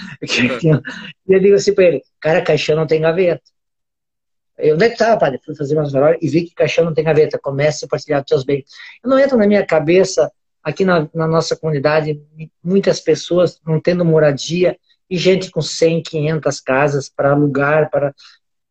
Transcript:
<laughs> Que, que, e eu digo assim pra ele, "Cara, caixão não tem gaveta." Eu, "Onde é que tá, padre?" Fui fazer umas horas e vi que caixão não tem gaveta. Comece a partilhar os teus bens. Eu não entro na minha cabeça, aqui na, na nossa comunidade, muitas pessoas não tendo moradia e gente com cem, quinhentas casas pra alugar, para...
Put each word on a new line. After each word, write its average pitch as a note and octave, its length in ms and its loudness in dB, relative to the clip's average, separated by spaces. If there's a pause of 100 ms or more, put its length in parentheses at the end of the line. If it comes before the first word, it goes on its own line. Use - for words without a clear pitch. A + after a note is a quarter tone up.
(200)
<laughs> - 0 -
Que, A#3+ 380 -2
que, E3+ 100 0
e - 640 -2
eu F#3+ 60 4
digo G3+ 140 4
assim G3+ 200 2
pra G3 100 4
ele, E3+ 180 2 (180)
"Cara, E3 220 0
caixão D#3 340 0
não D#3+ 100 -2
tem D#3 140 0
gaveta." E3 420 0 (1160)
Eu, D3+ 160 2
"Onde F3+ 120 2
é A#3 40 2
que A3 80 -10
tá, A3 180 2
padre?" C#3 280 0
Fui D#3 120 -12
fazer D3 200 -4
umas D3 180 -2
horas D3 260 2
e D#3 80 -2
vi D#3 140 0
que E3+ 120 -10
caixão E3 300 0
não E3 100 -4
tem D#3 100 0
gaveta. D#3 340 2
Comece C#3+ 460 -2
a - 40 -12
partilhar C#3+ 320 -4
os C#3 60 -8
teus C3+ 180 0
bens. C#3 200 -2 (380)
Eu A#3+ 80 -4
não C4 80 4
entro C4+ 200 2
na G#3 80 4
minha G3+ 180 2
cabeça, E3+ 640 0 (320)
aqui D#3 220 -4
na, E3+ 300 0
na D#3+ 120 -4
nossa D#3+ 300 -2
comunidade, D3+ 640 -2 (420)
muitas F#3+ 380 0
pessoas E3 640 -2
não D#3+ 160 -2
tendo F3+ 240 0
moradia D#3+ 720 0 (320)
e F#3 100 -6
gente F#3 320 0
com E3 100 -6
cem, E3 420 -2
quinhentas D3+ 580 -4
casas C#3 480 -2
pra C#3 240 0
alugar, D3 580 0
para... C#3 240 -4 (560)